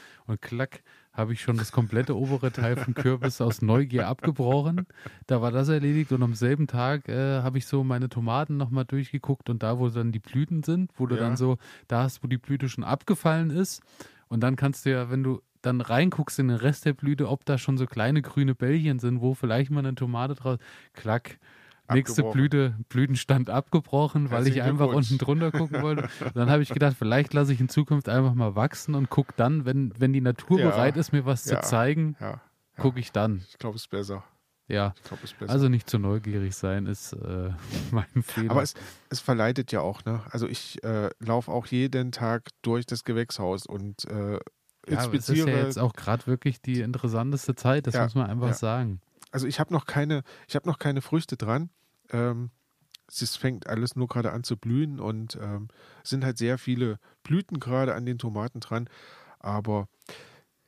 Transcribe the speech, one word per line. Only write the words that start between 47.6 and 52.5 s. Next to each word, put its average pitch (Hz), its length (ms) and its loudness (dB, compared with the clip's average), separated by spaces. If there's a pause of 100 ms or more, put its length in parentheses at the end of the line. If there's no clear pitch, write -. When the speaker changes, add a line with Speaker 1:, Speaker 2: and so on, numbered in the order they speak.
Speaker 1:
das 120 80 -2
Speaker 2:
Ja, 120 100 2
Speaker 1:
muss 113 100 -2
man 127 140 2
einfach 120 200 0
Speaker 2:
ja. 123 60 2
Speaker 1:
sagen. 113 460 -2 (300)
Speaker 2:
Also 131 160 -4
ich 135 120 -4
hab 151 120 0
noch 165 160 0
keine, 147 360 0 (240)
ich - 80 -14
hab 147 120 0
noch 160 120 -2
keine 139 220 0
Früchte 156 380 -2
dran. 131 320 -2 (400)
Ähm, 120 400 -2 (580)